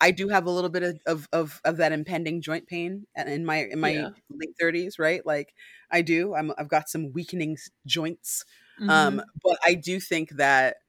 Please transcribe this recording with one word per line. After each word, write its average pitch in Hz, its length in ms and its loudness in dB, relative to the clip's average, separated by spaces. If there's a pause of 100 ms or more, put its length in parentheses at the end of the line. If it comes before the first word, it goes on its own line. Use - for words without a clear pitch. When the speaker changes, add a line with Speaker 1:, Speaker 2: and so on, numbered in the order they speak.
Speaker 1:
I 175 120 8
do 190 160 -2
have 190 180 2
a 180 40 0
little 180 200 0
bit 175 140 -2
of, 170 220 -4
of, 160 260 -2
of, 160 320 -2
of 165 140 -2
that 160 120 4
impending 160 520 -4
joint 156 260 -6
pain 180 380 -8 (100)
in 147 280 -4
my, 156 200 0
in 123 160 -6
my 151 120 2
Speaker 2:
Yeah. 151 180 -4 (200)
Speaker 1:
late 151 300 -12
thirties, 170 380 0
right? 165 280 2
Like, 147 280 -2 (360)
I 175 120 4
do. 170 340 2
I'm, 156 200 -2
I've 147 120 -6
got 151 200 2
some 156 240 -6
weakening 160 420 -4
s-, - 160 -14 (160)
joints. - 580 -4 (360)
Speaker 2:
Mm-hmm. 208 100 -2
Speaker 1:
Um, 151 320 4 (200)
but 180 240 4
I 180 80 8
do 175 240 -4
think 165 380 -4
that 135 400 4 (120)